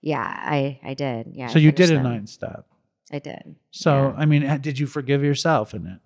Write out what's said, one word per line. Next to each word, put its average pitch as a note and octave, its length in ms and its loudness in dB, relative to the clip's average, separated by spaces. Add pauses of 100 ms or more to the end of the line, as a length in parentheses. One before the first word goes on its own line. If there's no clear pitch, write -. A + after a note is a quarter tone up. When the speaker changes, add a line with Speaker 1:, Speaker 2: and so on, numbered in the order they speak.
Speaker 1:
Yeah, D3 220 -4
I, C#3 600 -2
I C3+ 100 -8
did. B2 400 -6
Yeah, B2+ 140 -10
Speaker 2:
So A#2 100 4
Speaker 1:
I D#3 40 6
Speaker 2:
you D3+ 100 10
did F3 160 6
Speaker 1:
finished E3 40 6
Speaker 2:
a - 40 4
Speaker 1:
them. C3 80 2
Speaker 2:
nine A#2 220 -4
step. - 400 -14 (460)
Speaker 1:
I D3 60 -8
did. - 380 -16 (140)
Speaker 2:
So, - 200 0 (240)
Speaker 1:
Yeah. - 20 -
Speaker 2:
I D3+ 100 0
mean, D3 160 4
ha-, C#3 160 -2
did C3+ 200 -6
you D3 80 -2
forgive C#3 380 -2
yourself C#3+ 500 0
in F2 120 -10
it? F#2 200 -14